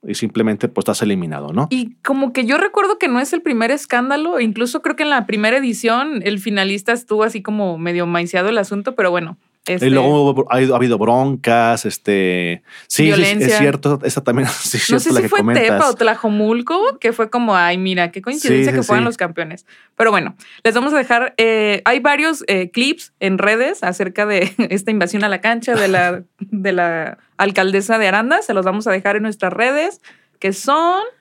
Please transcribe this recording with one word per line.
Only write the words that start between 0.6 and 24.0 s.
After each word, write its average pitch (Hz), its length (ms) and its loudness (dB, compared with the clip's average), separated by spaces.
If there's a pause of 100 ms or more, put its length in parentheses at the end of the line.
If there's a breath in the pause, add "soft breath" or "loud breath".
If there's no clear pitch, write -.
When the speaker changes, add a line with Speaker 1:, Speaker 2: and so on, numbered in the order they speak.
Speaker 1:
pues, - 160 -2
estás 104 200 -2
eliminado, 85 500 -4
¿no? 139 180 -2
Speaker 2:
Y 247 320 -4
como 269 300 -2
que 254 120 -2
yo 269 140 0
recuerdo 403 400 0
que 381 80 0
no 247 140 0
es 277 120 -4
el 339 80 -2
primer 240 300 0
escándalo, 285 720 -2
incluso 233 420 -2
creo 320 140 -4
que 311 80 -2
en 302 60 -2
la 247 160 0
primera 214 300 0
edición 247 680 -2
el 202 160 -2
finalista 202 520 -2
estuvo 214 300 0
así 220 180 -2
como 196 380 -4
medio 175 260 -2
maiceado 175 440 0
el 226 100 0
asunto, 202 380 -4
pero 185 160 2
bueno, 175 260 -4 (280)
este 180 200 0
Speaker 1:
Y 131 40 6
luego 139 400 4
hubo, 127 220 0
ha 123 40 2
habido, 131 180 4
ha - 20 2
habido 117 220 2
broncas, 117 880 2
este, 90 760 -2 (240 loud breath)
sí, - 200 2
sí, - 0 -
sí, 160 40 6
es 156 60 4
Speaker 2:
Violencia. 196 420 2
Speaker 1:
cierto, 143 460 2
esa 135 180 -2
también, 127 260 2
<laughs> - 140 -6
sí, - 140 -4
es - 140 -2
Speaker 2:
No 254 100 4
Speaker 1:
cierto, 247 40 -6
Speaker 2:
sé 330 80 0
Speaker 1:
la - 40 4
Speaker 2:
si - 60 4
Speaker 1:
que - 80 0
Speaker 2:
fue 403 80 2
Speaker 1:
comentas. 233 260 4
Speaker 2:
Tepa 220 240 4
o 233 60 2
Tlajomulco, 233 1040 0
que 233 160 0
fue 220 160 -2
como, 233 260 0
"Ay, 175 220 2
mira, 180 340 -2
qué 196 80 -12
coincidencia 208 520 0
Speaker 1:
Sí, 131 40 0
Speaker 2:
que 131 60 2
Speaker 1:
sí, - 40 -2
Speaker 2:
fueran 208 180 2
Speaker 1:
sí. - 20 0
Speaker 2:
los 233 100 -4
campeones". 170 480 -6 (320 soft breath)
Pero 226 140 4
bueno, 185 240 2 (300 loud breath)
les 220 100 4
vamos 262 180 0
a 302 60 2
dejar, 247 400 0
eh, 220 480 2
hay 247 140 2
varios, 285 460 0
eh, 185 240 -2
clips 262 500 -2
en 190 180 0
redes 226 440 0
acerca 185 440 -2